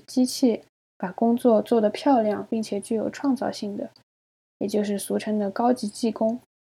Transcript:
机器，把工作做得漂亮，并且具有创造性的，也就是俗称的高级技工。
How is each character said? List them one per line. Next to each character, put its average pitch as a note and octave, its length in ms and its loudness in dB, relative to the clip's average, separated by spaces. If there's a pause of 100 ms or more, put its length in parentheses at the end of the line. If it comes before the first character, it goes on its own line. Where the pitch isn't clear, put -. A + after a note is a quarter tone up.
机 B3+ 200 2
器， B3 380 0 (340)
把 F3+ 140 -6
工 A#3 240 2
作 A3+ 260 4
做 A3+ 180 2
得 G#3+ 100 2
漂 B3+ 320 2
亮， G3+ 280 -2
并 A3 120 -2
且 G3+ 180 -4
具 A3+ 160 -4
有 G#3+ 140 -2
创 C#4 260 -2
造 - 160 -4
性 G3+ 260 -8
的， - 140 -8 (680)
也 G3+ 100 -4
就 G#3 160 0
是 G3+ 140 -2
俗 G3 220 -4
称 G#3+ 180 -2
的 G3+ 140 -2
高 A#3+ 200 2
级 A#3+ 160 -2
技 A3 240 -2
工。 A3+ 280 -2 (380)